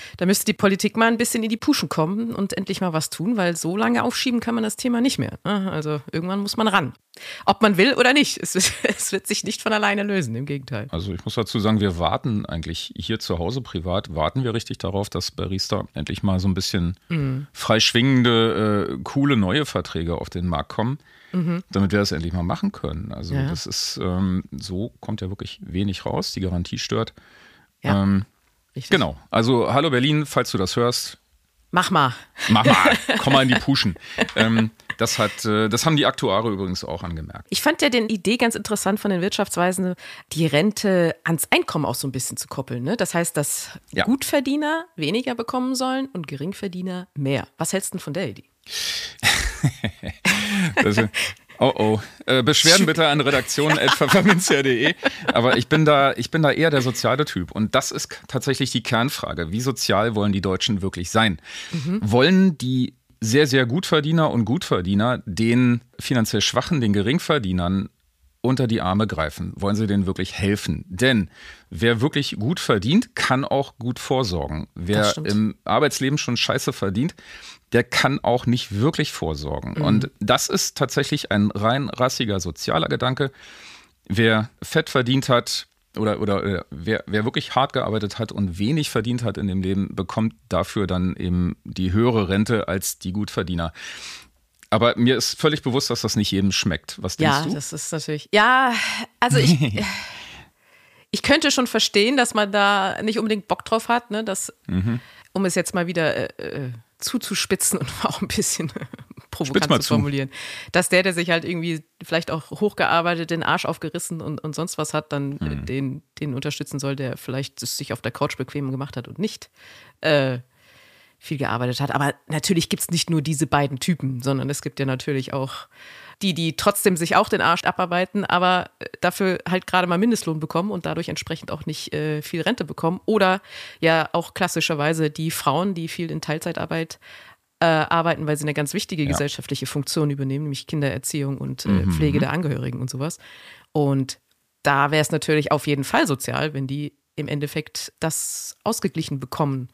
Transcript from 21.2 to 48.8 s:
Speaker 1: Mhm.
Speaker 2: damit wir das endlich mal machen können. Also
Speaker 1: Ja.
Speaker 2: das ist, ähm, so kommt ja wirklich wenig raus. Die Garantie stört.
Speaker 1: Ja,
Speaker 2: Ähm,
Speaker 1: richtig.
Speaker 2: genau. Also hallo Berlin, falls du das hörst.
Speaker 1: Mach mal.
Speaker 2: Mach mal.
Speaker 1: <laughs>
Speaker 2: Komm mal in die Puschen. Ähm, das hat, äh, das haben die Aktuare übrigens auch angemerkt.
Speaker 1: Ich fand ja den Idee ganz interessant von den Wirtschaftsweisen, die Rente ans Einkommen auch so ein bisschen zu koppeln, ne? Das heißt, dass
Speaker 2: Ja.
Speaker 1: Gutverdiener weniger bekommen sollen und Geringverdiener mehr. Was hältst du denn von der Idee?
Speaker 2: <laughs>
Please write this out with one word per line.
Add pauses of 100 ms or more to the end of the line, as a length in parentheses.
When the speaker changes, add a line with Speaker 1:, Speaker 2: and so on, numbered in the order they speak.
Speaker 1:
Mhm.
Speaker 2:
damit
wir
das
endlich
mal
machen
können.
Also
Speaker 1:
Ja.
Speaker 2:
das
ist,
ähm,
so
kommt
ja
wirklich
wenig
raus.
Die
Garantie
stört. (720)
Speaker 1:
Ja,
Speaker 2:
Ähm, (500)
Speaker 1:
richtig.
Speaker 2:
genau. (120)
Also
hallo
Berlin,
falls
du
das
hörst. (520)
Speaker 1:
Mach
mal. (340)
Speaker 2:
Mach
mal.
Speaker 1:
<laughs>
Speaker 2:
Komm
mal
in
die
Puschen. (400)
Ähm, (260)
das
hat,
äh,
das
haben
die
Aktuare
übrigens
auch
angemerkt.
Speaker 1:
Ich
fand
ja
den
Idee
ganz
interessant
von
den
Wirtschaftsweisen, (380)
die
Rente (100)
ans
Einkommen
auch
so
ein
bisschen
zu
koppeln,
ne?
Das
heißt,
dass (240)
Speaker 2:
Ja.
Speaker 1:
Gutverdiener (100)
weniger
bekommen
sollen
und
Geringverdiener
mehr. (120)
Was
hältst
du
denn
von
der
Idee? (220)
Speaker 2:
<laughs> (1600)